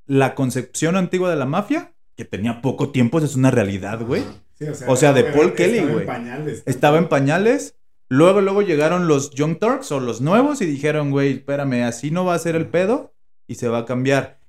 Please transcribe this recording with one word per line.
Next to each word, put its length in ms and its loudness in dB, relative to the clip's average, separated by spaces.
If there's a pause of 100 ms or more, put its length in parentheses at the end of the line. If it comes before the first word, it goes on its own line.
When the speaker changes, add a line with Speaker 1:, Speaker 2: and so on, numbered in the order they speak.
Speaker 1:
la 280 2
concepción 640 -2
antigua 340 0
de 60 -2
la 100 -4
mafia, 460 -4 (240)
que 100 -14
tenía 360 -6
poco 300 -2
tiempo, 260 2
eso 100 0
es 80 -4
una 160 4
realidad, 540 -2
güey. 160 -2
Speaker 2:
Ajá. 120 -10 (200)
Sí, 120 -14
o 80 -8
sea, 160 -8
Speaker 1:
O 60 4
sea, 160 6
de 80 6
Speaker 2:
era, 140 2
Speaker 1:
Paul 140 6
Speaker 2:
estaba 100 0
Speaker 1:
Kelly, 220 2
Speaker 2:
en 140 0
Speaker 1:
güey. 120 -2
Speaker 2:
pañales. 600 -8
Speaker 1:
Estaba 320 2
en 120 2
pañales. 680 2 (320)
Luego, 320 4
luego 220 0
llegaron 480 0
los 220 2
Young 280 -2
Turks 320 -2
o 80 -2
los 220 -6
nuevos 400 2
y 40 0
dijeron, 460 -2
"Güey, 220 0
espérame, 500 -4
así 280 -6
no 120 -2
va 120 0
a 40 -2
ser 160 -4
el 120 -2
pedo 460 -2 (340)
y 80 -12
se 120 -6
va 120 -2
a 60 -8
cambiar". 640 -2